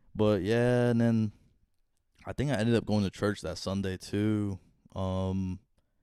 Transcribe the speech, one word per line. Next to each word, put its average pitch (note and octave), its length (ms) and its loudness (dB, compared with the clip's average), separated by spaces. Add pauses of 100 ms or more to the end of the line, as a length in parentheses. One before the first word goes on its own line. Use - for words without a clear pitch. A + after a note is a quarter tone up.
(160)
But, G#2+ 280 2
yeah, A#2+ 460 2
and A#2 120 2
then A2+ 300 2 (920)
I G2 80 -12
think - 180 -2
I A#2+ 40 0
ended A2+ 200 2
up G#2+ 100 2
going G#2 180 2
to F#2 60 0
church G#2 320 -2
that E2+ 160 -8
Sunday, F#2+ 400 -4
too. G#2 640 -2 (360)
Um, F#2+ 640 -4 (420)